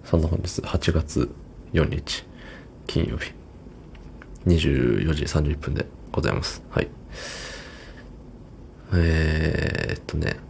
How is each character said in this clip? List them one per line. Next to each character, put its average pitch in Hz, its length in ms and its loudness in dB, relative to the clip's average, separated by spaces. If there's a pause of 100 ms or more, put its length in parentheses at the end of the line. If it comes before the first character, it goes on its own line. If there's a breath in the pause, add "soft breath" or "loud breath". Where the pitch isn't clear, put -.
そ - 140 6
ん 82 40 8
な 80 60 4
本 85 120 4
日、 - 240 -2
八 - 280 0
月 76 380 2 (440)
四 80 120 6
日、 - 400 -4 (640 loud breath)
金 - 180 2
曜 - 120 -4
日、 - 160 -6 (1120)
二 87 120 8
十 64 480 4
四 80 80 4
時 73 140 0
三 78 180 4
十 73 60 2
一 71 80 0
分 67 160 -2
で 65 100 0 (260)
ご - 100 0
ざ - 100 2
い - 20 2
ま - 80 0
す。 - 300 -6
は - 100 4
い。 - 60 2 (2000 loud breath)
え 78 1000 4
ー - 40 -8
っ - 80 -14
と - 100 -2
ね。 - 200 0 (120)